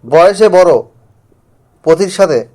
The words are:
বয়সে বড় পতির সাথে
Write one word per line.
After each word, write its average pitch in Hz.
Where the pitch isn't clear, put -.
বয়সে 185
বড় 180
পতির 165
সাথে 160